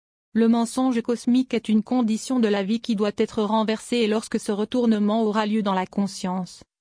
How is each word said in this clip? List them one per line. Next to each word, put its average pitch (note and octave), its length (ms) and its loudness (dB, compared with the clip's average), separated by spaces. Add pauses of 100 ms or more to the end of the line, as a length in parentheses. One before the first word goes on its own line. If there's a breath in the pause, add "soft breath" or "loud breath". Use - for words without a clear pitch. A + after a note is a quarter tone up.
(360)
Le A3+ 120 4
mensonge A#3 560 2
cosmique B3 500 0
est A3 160 -2
une G#3+ 140 2
condition B3 560 0
de A3 80 2
la G3+ 160 2
vie A3 160 -2
qui A3+ 160 -2
doit G#3 220 0
être A3 260 0
renversée A3 540 0
et A3+ 100 2
lorsque A3 320 -2
ce - 120 -4
retournement G#3+ 720 0
aura G#3+ 240 0
lieu G#3+ 160 0
dans G3 140 0
la F#3 100 0
conscience, F#3+ 760 -6 (180)